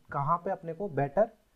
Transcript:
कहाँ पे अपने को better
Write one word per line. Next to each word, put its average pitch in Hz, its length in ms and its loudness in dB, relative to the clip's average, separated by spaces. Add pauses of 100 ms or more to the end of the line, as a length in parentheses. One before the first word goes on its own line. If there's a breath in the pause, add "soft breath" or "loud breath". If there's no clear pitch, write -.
(120)
कहाँ 147 260 2
पे 196 120 -4
अपने 165 240 -6
को 202 160 -6
better 143 400 2 (260)